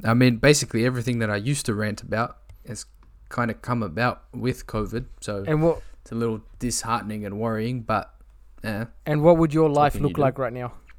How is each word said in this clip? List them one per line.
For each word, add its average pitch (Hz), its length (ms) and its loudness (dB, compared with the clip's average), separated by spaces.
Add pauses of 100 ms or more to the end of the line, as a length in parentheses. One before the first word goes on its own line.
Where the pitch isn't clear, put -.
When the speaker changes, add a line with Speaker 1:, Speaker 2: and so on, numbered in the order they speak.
Speaker 1:
I 113 100 4
mean, 123 220 6
basically 123 500 4
everything 123 340 0
that 107 100 0
I 104 60 0
used 135 300 -4
to 107 80 0
rant 104 280 -4
about 113 360 -4 (280)
has - 180 -12 (480)
kinda 120 220 -2
come 120 280 -4
about 101 500 -2
with 120 340 -6
covid, 110 400 -6 (140)
so 101 260 -6
Speaker 2:
And 156 160 2
what 160 200 2 (200)
Speaker 1:
it's - 100 -16
a - 20 -6
little 113 280 -2 (160)
disheartening 107 680 -4
and 101 160 -6
worrying, 113 420 -2
but, 110 320 -2 (500)
eh, 110 200 -4 (220)
Speaker 2:
And 151 160 0
what 170 160 8
would 160 160 4
your 160 140 4
Speaker 1:
what 143 80 0
Speaker 2:
life 147 180 4
Speaker 1:
can 139 80 -2
you 143 60 2
Speaker 2:
look 87 80 -4
Speaker 1:
do? 147 60 2
Speaker 2:
like 131 160 2
right 123 140 -4
now, 123 220 -10 (240)